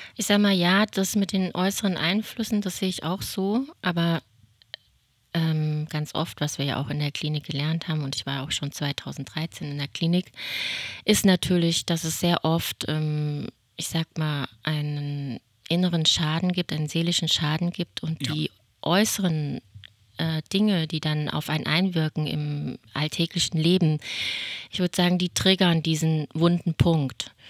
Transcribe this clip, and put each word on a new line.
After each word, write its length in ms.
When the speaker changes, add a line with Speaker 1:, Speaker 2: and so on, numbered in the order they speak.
Speaker 1:
Ich 100
sag 140
mal, 120
ja, 340
das 280
mit 180
den 220
äußeren 420
Einflüssen, 640
das 180
sehe 100
ich 160
auch 180
so, 420
aber, 400
ähm, 540
ganz 260
oft, 260
was 180
wir 80
ja 140
auch 100
in 80
der 140
Klinik 320
gelernt 440
haben, 140
und 140
ich 100
war 160
auch 80
schon 220
zweitausenddreizehn 1000
in 80
der 100
Klinik, 420
ist 200
natürlich, 640
dass 180
es 160
sehr 240
oft, 440
ähm, 600
ich 120
sag 300
mal, 280
einen 760
inneren 360
Schaden 480
gibt, 200
einen 160
seelischen 400
Schaden 420
gibt 320
und 240
Speaker 2:
Ja. 80
Speaker 1:
die 160
äußeren, 800
äh, 240
Dinge, 340
die 140
dann 300
auf 180
einen 180
einwirken 600
im 520
alltäglichen 640
Leben, 400
ich 100
würd 140
sagen, 220
die 140
triggern 520
diesen 520
wunden 400
Punkt. 560